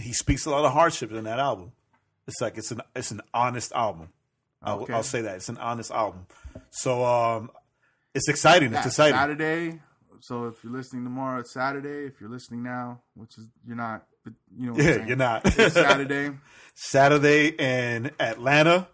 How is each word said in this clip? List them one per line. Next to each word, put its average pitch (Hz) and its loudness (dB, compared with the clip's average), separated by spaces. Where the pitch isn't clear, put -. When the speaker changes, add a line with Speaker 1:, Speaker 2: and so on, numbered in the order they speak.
Speaker 1:
he 113 -10
speaks - -2
a 156 -4
lot 143 2
of 131 4
hardship 147 2
in 110 -8
that 113 -4
album. 120 -4
It's - -10
like, 110 -4
it's - -10
an, 117 -10
it's 127 -6
an 104 -10
honest 120 -2
album. 95 -4
I'll, 104 -6
Speaker 2:
Okay. 127 -8
Speaker 1:
I'll 113 -2
say 117 -4
that. 98 -8
It's 92 -12
an 117 -10
honest 117 -8
album. 95 -4
So, 123 -2
um, 117 0
it's 135 -2
exciting. 156 6
It's 135 0
Speaker 2:
Yeah, 123 0
Speaker 1:
exciting. 147 4
Speaker 2:
Saturday. 156 -2
So 120 -8
if 113 -12
you're 117 -12
listening 127 -10
tomorrow, 127 -6
it's 120 -14
Saturday. 139 -6
If - -18
you're 104 -16
listening 120 -12
now, 123 -10
which 104 -20
is, 110 -20
you're 117 -12
not, 113 -8
but 110 -18
you 123 -8
know 120 -6
what 127 -2
I'm 147 6
Speaker 1:
Yeah, 151 6
Speaker 2:
saying. 110 -6
Speaker 1:
you're 123 -2
not. 123 0
Speaker 2:
It's 185 6
Saturday. 143 2
Speaker 1:
<laughs> - -20
Saturday 147 6
in 127 -2
Atlanta 147 4